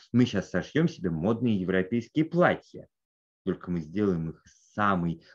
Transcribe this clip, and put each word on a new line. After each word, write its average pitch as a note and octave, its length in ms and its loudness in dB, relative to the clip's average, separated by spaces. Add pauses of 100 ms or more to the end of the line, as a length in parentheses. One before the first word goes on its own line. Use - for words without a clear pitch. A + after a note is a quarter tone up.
(100)
Мы B2 140 4
щас G2+ 240 -2
сошьем D3 400 0
себе G2 220 -6
модные G#2+ 500 0
европейские F#2 640 0
платья, D#3+ 640 -2 (560)
только F2+ 260 -4
мы F2 100 -2
сделаем E2 500 -2
их - 160 -16
из - 260 -20
самой F2+ 500 0 (120)